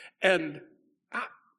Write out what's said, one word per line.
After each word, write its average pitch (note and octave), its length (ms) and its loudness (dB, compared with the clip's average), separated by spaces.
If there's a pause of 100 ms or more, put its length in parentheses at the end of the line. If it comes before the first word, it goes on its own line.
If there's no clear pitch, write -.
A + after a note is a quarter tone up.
(220)
And D#3+ 400 2 (500)
I, A#3+ 120 -6 (340)